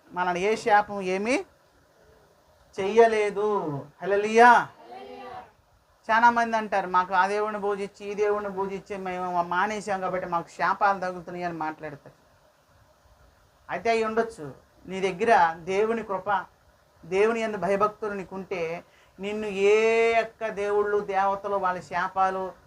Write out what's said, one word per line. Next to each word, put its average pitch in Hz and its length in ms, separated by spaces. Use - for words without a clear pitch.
మనల్ని 180 300
ఏ 214 140
శాపం 208 460
ఏమీ 208 440
చెయ్యలేదు. 208 1040
హల్లెలూయా. 208 680
చాలా 233 180
మంది 233 280
అంటారు, 202 300
"మాకు 180 260
ఆ 185 140
దేవుడిని 208 340
పూజించి, 202 460
ఈ 208 60
దేవుడిని 208 400
పూజించి 196 440
మేము 180 460
మానేశాం 196 580
కాబట్టి 180 260
మాకు 170 220
శాపాలు 190 500
తగులుతున్నాయి" 180 460
అని 170 80
మాట్లాడతారు. 156 600
అయితే 180 200
అయి 226 140
ఉండొచ్చు, 220 500
నీ 190 140
దగ్గర 185 540
దేవుని 202 500
కృప, 196 420
దేవుని 208 340
యందు 220 180
భయభక్తులు 202 560
నీకుంటే, 175 720
నిన్ను 214 280
ఏ 220 680
యొక్క 220 320
దేవుళ్ళు, 208 520
దేవతలు, 196 560
వాళ్ళ 180 240
శాపాలు, 185 720